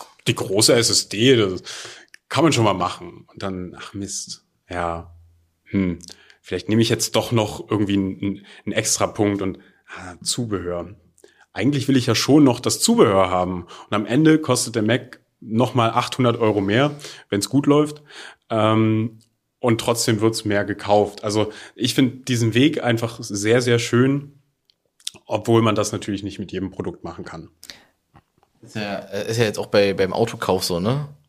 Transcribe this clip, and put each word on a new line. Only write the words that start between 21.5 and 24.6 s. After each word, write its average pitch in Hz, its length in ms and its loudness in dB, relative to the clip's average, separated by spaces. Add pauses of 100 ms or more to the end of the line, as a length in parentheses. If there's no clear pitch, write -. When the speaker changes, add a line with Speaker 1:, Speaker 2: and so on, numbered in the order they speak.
Speaker 1:
ich 120 200 -2
find 127 340 0
diesen 117 260 0
Weg 143 300 2
einfach 117 360 -2
sehr, 110 400 0
sehr 120 200 2
schön, 135 600 0 (840)